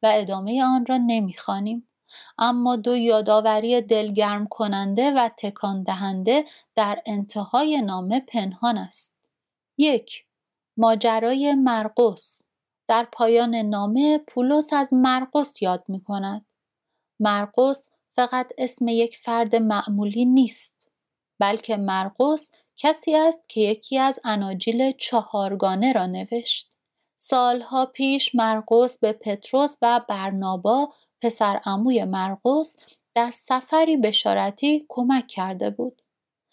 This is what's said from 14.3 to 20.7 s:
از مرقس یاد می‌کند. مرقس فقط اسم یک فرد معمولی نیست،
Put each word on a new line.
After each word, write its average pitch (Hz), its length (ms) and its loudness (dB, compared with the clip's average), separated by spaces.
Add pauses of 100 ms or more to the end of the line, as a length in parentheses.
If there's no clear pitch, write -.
از 277 220 0
مرقس 262 680 0
یاد 185 260 -2
می‌کند. 196 580 -8 (760)
مرقس 208 680 0 (240)
فقط 247 460 -2
اسم 247 300 -4
یک 233 280 0
فرد 233 400 0
معمولی 208 680 0
نیست، - 680 2 (480)